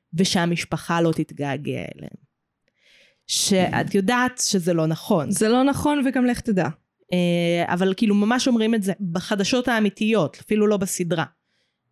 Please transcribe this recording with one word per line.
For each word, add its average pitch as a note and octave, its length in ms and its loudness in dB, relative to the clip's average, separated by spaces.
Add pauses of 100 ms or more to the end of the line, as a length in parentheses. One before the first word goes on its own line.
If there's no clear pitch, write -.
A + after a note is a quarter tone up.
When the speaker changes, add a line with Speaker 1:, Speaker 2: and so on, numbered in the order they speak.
(140)
Speaker 1:
ושהמשפחה E3+ 840 0
לא E3 120 4
תתגעגע C#3+ 600 -6 (240)
אליהם. - 300 -18 (1000)
שאת - 680 0
יודעת B3 440 0
שזה F3+ 360 0
לא D#3+ 120 2
נכון. D#3 440 0
Speaker 2:
זה G#3+ 180 0
לא B3 140 4
נכון, C#4+ 440 0
וגם C4 200 0
לך B3 140 -2
תדע. F#3 280 0 (440)
Speaker 1:
אה, E3+ 520 0 (100)
אבל F#3 220 0
כאילו G#3 180 2
ממש A3 340 2
אומרים A3+ 260 2
את A3 80 0
זה F#3+ 100 -2 (200)
בחדשות G3+ 560 -2
האמיתיות, G#3+ 720 0
אפילו G#3+ 260 0
לא G#3 100 4
בסדרה. F3+ 480 -2 (680)